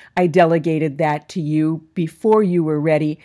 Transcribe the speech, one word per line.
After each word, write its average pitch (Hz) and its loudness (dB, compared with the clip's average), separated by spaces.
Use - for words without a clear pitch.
I 180 2
delegated 160 2
that 151 -2
to 180 -8
you 156 -2
before 214 0
you 175 0
were 151 -2
ready, 151 0